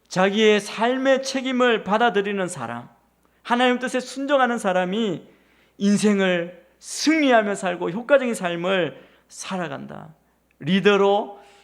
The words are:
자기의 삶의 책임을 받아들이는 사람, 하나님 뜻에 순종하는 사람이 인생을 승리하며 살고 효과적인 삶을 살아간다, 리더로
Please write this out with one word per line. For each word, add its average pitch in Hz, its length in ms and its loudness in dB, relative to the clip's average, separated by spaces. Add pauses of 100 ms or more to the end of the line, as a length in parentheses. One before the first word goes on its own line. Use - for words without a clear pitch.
자기의 208 520 2
삶의 262 640 0
책임을 247 640 0
받아들이는 202 640 0
사람, 120 400 -10 (540)
하나님 247 360 0
뜻에 254 220 -4
순종하는 262 580 -2
사람이 185 680 -2 (520)
인생을 190 880 0 (140)
승리하며 254 760 2
살고 180 360 -4
효과적인 240 440 2
삶을 175 680 -2 (260)
살아간다, 143 880 -10 (440)
리더로 196 840 2 (240)